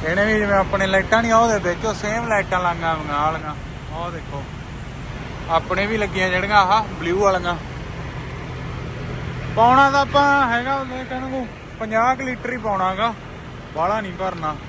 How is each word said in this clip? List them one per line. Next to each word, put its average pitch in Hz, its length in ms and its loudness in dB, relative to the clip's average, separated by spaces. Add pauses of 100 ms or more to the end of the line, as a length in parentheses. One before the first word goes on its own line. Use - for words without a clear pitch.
ਇਹਨੇ 185 200 2
ਵੀ 214 140 2
ਜਿਵੇਂ 202 160 2
ਆਪਣੇ 190 320 2
ਲਾਈਟਾਂ 190 360 4
ਨਹੀਂ 226 100 2
ਆ 226 40 6
ਉਹਦੇ 226 220 6
ਵਿੱਚ, 175 280 -2
ਉਹ 208 80 0
ਸੇਮ 226 340 -4
ਲਾਈਟਾਂ 190 340 2
ਲਾਈਆਂ 170 320 0
ਹੋਈਆਂ 151 200 -4
ਆਹ 151 180 2
ਵਾਲੀਆਂ। 156 220 -6 (400)
ਆਹ 170 160 -6
ਦੇਖੋ 139 320 -8 (1080)
ਆਪਣੇ 180 360 2
ਵੀ 220 100 -2
ਲੱਗੀਆਂ 190 320 0
ਜਿਹੜੀਆਂ 196 280 2
ਆਹ 202 260 6 (180)
ਬਲੂ 175 200 0
ਵਾਲੀਆਂ। 180 360 2 (2000)
ਪਾਉਣਾ 262 340 8
ਤਾਂ 277 100 4
ਆਪਾਂ 285 480 4
ਹੈਗਾ 240 280 0
ਉਹਦੇ 254 320 -6
ਕਹਿਣ 254 200 -6
ਨੂੰ 262 180 -4 (340)
ਪੰਜਾਹ 226 360 2
ਕੁ 269 60 -8
ਲੀਟਰ 254 300 -6
ਹੀ 254 40 -6
ਪਾਉਣਾ 190 380 0
ਗਾ, 220 180 0 (640)
ਬਾਹਲਾ 196 240 2
ਨਹੀਂ 190 180 -8
ਭਰਨਾ। 170 360 -4 (140)